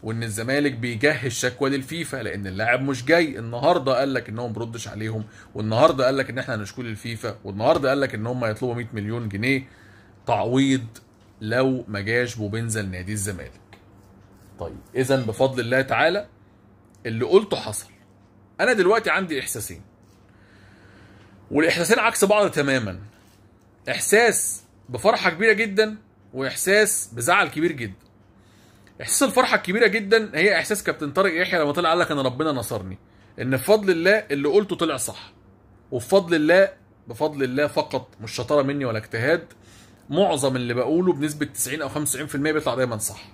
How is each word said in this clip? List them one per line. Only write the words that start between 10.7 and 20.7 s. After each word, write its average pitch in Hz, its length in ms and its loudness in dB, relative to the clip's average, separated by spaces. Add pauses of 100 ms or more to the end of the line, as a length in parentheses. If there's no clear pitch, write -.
لو 127 480 0
ما 104 120 -6
جاش 113 360 -2
بوبنزا 110 460 -4
لنادي 92 300 -8
الزمالك. 98 480 -8 (1000)
طيب 85 180 -10 (180)
إذا 131 220 2
بفضل 123 440 0
الله 123 200 2
تعالى 143 460 0 (800)
اللي 113 180 -2
قلته 196 320 4
حصل. - 340 -8 (720)
أنا 226 120 4
دلوقتي 214 380 4
عندي 160 300 -2
إحساسين، 98 400 -10 (1700)